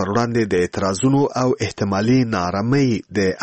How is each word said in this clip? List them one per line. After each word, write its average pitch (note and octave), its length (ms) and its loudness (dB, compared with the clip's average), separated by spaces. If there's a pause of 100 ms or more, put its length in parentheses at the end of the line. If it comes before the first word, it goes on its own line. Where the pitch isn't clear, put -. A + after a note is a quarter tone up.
پر F#2 80 -2
وړاندې A#2 400 0
د F#2+ 40 0 (120)
اعتراضونو G#2+ 580 0 (220)
او - 20 2 (180)
احتمالي A2 540 0 (160)
نارامۍ A2 540 0 (280)
د F#2+ 240 2